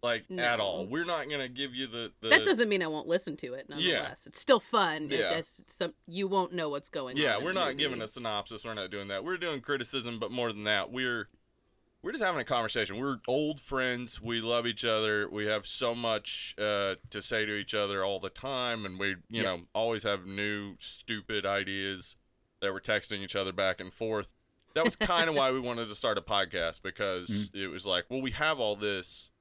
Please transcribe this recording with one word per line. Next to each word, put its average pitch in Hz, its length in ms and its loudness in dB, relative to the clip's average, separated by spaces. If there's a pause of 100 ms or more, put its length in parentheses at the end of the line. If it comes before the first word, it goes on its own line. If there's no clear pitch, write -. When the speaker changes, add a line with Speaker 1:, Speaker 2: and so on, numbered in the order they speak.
Speaker 1:
like, 117 280 0
Speaker 2:
No. 180 120 -2
Speaker 1:
at 120 160 4
all. 92 280 0
We're 147 180 -2
not 160 240 -2
gonna 139 220 -4
give 127 240 -6
you 127 120 -4
the, 117 240 -6 (120)
the 113 80 2
Speaker 2:
That - 160 6
doesn't 233 240 4
mean 190 120 2
I 165 40 0
won't 156 200 -4
listen 165 300 0
to 123 160 -8
it, 131 160 -10
Speaker 1:
Yeah. 143 60 -12 (220)
Speaker 2:
nonetheless. 135 300 -4
It's - 140 -4
still 247 200 8
fun. 156 520 2
It 120 80 2
Speaker 1:
Yeah. 98 160 4
Speaker 2:
just, - 340 -8
some, 175 220 -2 (140)
you 190 200 0
won't 185 280 2
know 160 160 0
what's 143 180 -6
going 131 300 -4
Speaker 1:
Yeah, 139 160 6
Speaker 2:
on 104 60 2
in 135 40 -2
Speaker 1:
we're 170 80 0
Speaker 2:
the 190 60 2
Speaker 1:
not 170 80 4
Speaker 2:
movie. 139 140 -2
Speaker 1:
giving 131 200 0
a 107 80 -4
synopsis. 110 560 -4
We're 113 80 -4
not 98 180 -4
doing 101 180 -6
that. 98 160 -2
We're 170 120 -2
doing 160 240 -4
criticism, 120 580 -2
but 107 140 -2
more 120 180 2
than 104 140 -6
that, 104 260 4
we're, 123 380 -2 (720)
we're 185 120 -6
just 262 120 -2
having 175 160 2
a 117 40 -2
conversation. 110 520 0
We're 131 220 -2 (100)
old 151 320 2
friends. 123 600 -2
We 117 180 0
love 117 260 2
each 113 200 -2
other. 107 420 4
We 104 200 -2
have 107 180 0
so 120 280 0
much, 113 640 -2
uh, 101 380 2 (160)
to 104 100 -4
say 110 240 0
to 107 80 -2
each 104 220 -4
other 101 280 2
all 98 180 0
the 95 100 -4
time, 123 560 -4
and 92 120 -6
we, 98 100 2
you 95 80 0 (120)
Speaker 3:
Yeah. 113 140 -2
Speaker 1:
know, 92 180 0 (140)
always 113 300 2
have 101 200 0
new 101 540 -4
stupid 107 680 -4
ideas 98 720 -2 (440)
that 98 120 0
we're 95 80 -4
texting 107 420 0
each 98 140 -4
other 95 160 0
back 95 280 2
and 92 140 -10
forth. 110 320 -2 (480)
That - 100 4
was - 120 2
kinda 165 360 4
Speaker 3:
<laughs> - 0 -
Speaker 1:
why 135 200 4
we 131 80 0
wanted 120 300 -2
to 104 40 -6
start 107 240 2
a - 20 -2
podcast, 90 640 0
because 95 460 -2
Speaker 3:
Mm. 101 260 -2
Speaker 1:
it 98 140 -4
was 90 180 -6
like, 90 240 2
well, 131 100 -2
we 131 120 -2
have 151 260 2
all 107 160 2
this. 101 560 -4 (100)